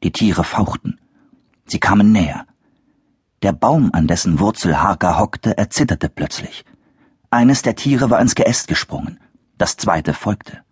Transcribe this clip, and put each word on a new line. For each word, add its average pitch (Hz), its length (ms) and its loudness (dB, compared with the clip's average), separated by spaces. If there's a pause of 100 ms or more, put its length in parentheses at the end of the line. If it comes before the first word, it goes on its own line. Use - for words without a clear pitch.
Die 85 80 -2
Tiere 90 320 0
fauchten. - 560 -4 (640)
Sie - 140 -6
kamen 104 320 4
näher. 90 340 0 (960)
Der 95 120 0
Baum, 120 380 2
an 80 160 2
dessen 85 320 0
Wurzel 87 420 0
Harka 90 360 0
hockte, - 400 -2
erzitterte - 520 -2
plötzlich. - 540 -10 (680)
Eines 123 320 4
der 113 120 0
Tiere 131 360 0
war 120 100 4
ins 123 140 2
Geäst - 320 0
gesprungen. - 520 -8 (380)
Das - 200 -4
zweite 80 360 -2
folgte. - 480 -6 (100)